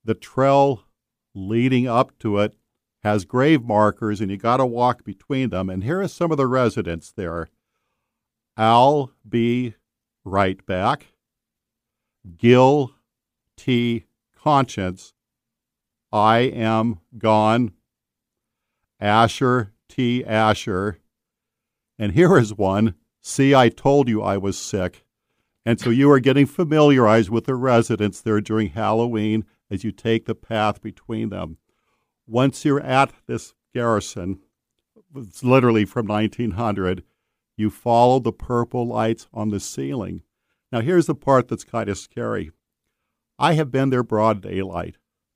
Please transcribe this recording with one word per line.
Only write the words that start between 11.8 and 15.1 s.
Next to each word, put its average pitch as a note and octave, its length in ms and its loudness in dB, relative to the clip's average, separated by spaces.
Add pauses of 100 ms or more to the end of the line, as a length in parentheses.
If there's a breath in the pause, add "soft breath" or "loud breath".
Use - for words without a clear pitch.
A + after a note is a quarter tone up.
Gil B2+ 560 4 (640)
T. A#2+ 500 -2 (300)
Conscience, G#2+ 800 -2 (1000)